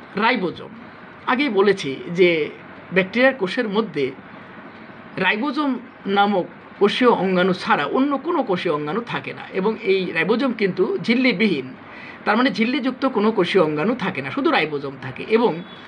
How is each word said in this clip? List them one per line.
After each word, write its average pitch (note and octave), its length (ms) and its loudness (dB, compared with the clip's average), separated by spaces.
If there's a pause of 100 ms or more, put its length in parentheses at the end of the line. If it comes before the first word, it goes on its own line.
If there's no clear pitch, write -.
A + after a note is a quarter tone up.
(160)
রাইবোজোম। F#3+ 540 0 (580)
আগেই B3+ 220 2
বলেছি G3 460 4 (180)
যে E3+ 360 4 (440)
ব্যাকটেরিয়ার G#3 400 4
কোষের F#3+ 360 -2
মধ্যে E3+ 420 -2 (1080)
রাইবোজোম A#3+ 600 0 (260)
নামক G3 400 2 (340)
কোষীয় G#3 300 4
অঙ্গাণু F#3 440 4
ছাড়া F3+ 320 0
অন্য C4+ 320 0
কোনো D#4 260 0
কোষীয় F3+ 300 0
অঙ্গাণু D3+ 280 -2
থাকে C3+ 320 -8
না, B2 80 -14 (120)
এবং G#3 280 0
এই F#3+ 300 0
রাইবোজোম A3 400 0
কিন্তু G3+ 520 0
ঝিল্লিবিহীন, G3 680 0 (520)
তার G#3+ 120 2
মানে B3+ 140 4
ঝিল্লিযুক্ত B3+ 540 0
কোনো A3 260 2
কোষীয় F#3 320 4
অঙ্গাণু D#3 320 0
থাকে - 260 -6
না, C3+ 100 -6
শুধু C#4+ 200 0
রাইবোজোম D3 500 0
থাকে। C3 280 -10
এবং A3 320 2 (260)